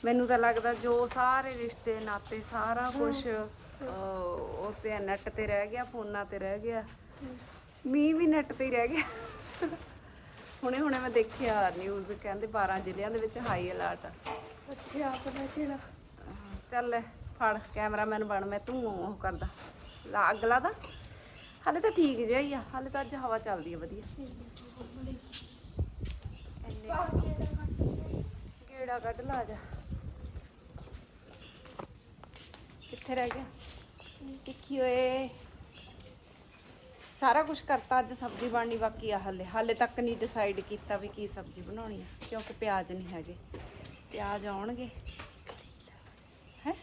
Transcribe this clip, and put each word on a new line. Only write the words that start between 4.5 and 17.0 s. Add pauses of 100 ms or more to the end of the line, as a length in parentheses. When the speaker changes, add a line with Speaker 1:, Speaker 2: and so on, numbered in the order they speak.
Speaker 1:
ਤੇ
ਨੈੱਟ
ਤੇ
ਰਹਿ
ਗਿਆ,
ਫੋਨਾਂ
ਤੇ
ਰਹਿ
ਗਿਆ।
Speaker 2:
ਹੂੰ। (500)
Speaker 1:
ਮੀਂਹ
ਵੀ
ਨੈੱਟ
ਤੇ
ਹੀ
ਰਹਿ
ਗਿਆ। (1600)
ਹੁਣੇ
ਹੁਣੇ
ਮੈਂ
ਦੇਖਿਆ
ਨਿਊਜ਼,
ਕਹਿੰਦੇ
ਬਾਰਾਂ
ਜ਼ਿਲ੍ਹਿਆਂ
ਦੇ
ਵਿੱਚ
ਹਾਈ
ਅਲਰਟ
ਆ। (600)
Speaker 2:
ਅੱਛਾ,
ਆਪਣਾ
ਜਿਹੜਾ (960)
Speaker 1:
ਚੱਲ
ਲੈ, (380)